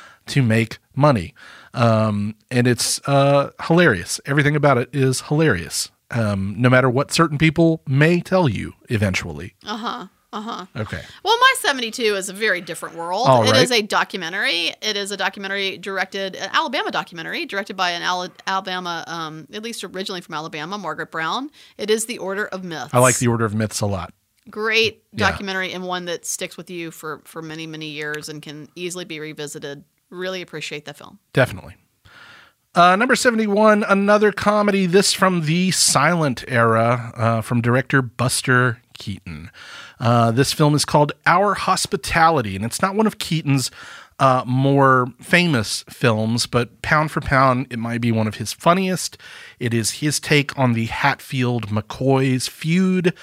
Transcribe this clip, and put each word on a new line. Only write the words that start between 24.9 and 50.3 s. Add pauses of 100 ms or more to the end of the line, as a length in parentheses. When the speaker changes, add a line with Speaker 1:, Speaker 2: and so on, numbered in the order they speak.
Speaker 1:
Yeah.
Speaker 2:
documentary
and
one
that
sticks
with
you
for,
for
many,
many
years
and
can
easily
be
revisited. (280)
Really
appreciate
that
film. (140)
Speaker 1:
Definitely. (1000)
Uh,
number
seventy-one,
another
comedy,
this
from
the
silent
era,
uh,
from
director
Buster (160)
Keaton. (480)
Uh,
this
film
is
called (120)
Our
Hospitality,
and
it's
not
one
of
Keaton's, (480)
uh,
more (160)
famous
films,
but
pound
for
pound,
it
might
be
one
of
his
funniest. (420)
It
is
his
take